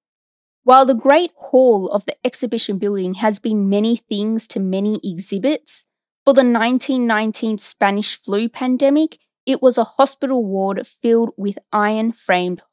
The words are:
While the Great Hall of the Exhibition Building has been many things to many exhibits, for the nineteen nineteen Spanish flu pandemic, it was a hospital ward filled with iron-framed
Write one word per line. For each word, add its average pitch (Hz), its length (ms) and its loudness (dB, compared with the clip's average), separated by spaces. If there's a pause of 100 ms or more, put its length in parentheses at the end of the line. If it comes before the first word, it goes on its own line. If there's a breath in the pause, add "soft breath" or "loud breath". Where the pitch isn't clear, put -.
(640)
While 262 240 6
the 262 80 2
Great 285 400 4
Hall 240 560 2
of 202 160 -4
the - 80 -8 (100)
Exhibition 220 540 -4
Building 190 360 -2
has 208 220 0
been 208 320 0
many 214 260 2
things 220 520 -6
to - 120 -8
many 196 440 -2
exhibits, 196 840 -6 (400)
for 185 80 6
the 254 100 4
nineteen 247 600 0
nineteen 220 540 -2
Spanish - 600 -2
flu 214 300 -4
pandemic, 277 720 0 (260)
it 269 160 -2
was 247 160 4
a 233 60 2
hospital 262 600 -2
ward 190 440 -4
filled 233 500 0
with 202 220 -6 (120)
iron-framed 208 1000 -2